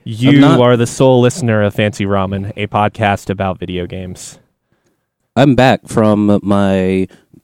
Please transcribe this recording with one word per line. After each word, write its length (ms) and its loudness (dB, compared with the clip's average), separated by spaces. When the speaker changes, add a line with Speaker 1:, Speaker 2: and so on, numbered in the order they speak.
Speaker 1:
you 260 -2
Speaker 2:
I'm 100 6
not 200 4
Speaker 1:
are 160 4
the 100 0
sole 340 2
listener 420 0
of 120 -2
Fancy 320 -2
Ramen, 500 -4
a 120 -8
podcast 600 -2
about 300 -6
video 280 -8
games. 520 -16
Speaker 2:
I'm 180 4
back 320 2
from 560 2
my 680 0